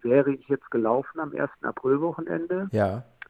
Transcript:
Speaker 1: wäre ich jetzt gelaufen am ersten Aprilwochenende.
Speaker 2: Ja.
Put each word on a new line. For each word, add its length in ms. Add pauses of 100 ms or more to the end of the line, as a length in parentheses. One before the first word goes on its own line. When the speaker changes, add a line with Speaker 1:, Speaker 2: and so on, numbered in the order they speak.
Speaker 1:
wäre 300
ich 180
jetzt 220
gelaufen 480
am 140
ersten 320
Aprilwochenende. 1080
Speaker 2:
Ja. 320 (260)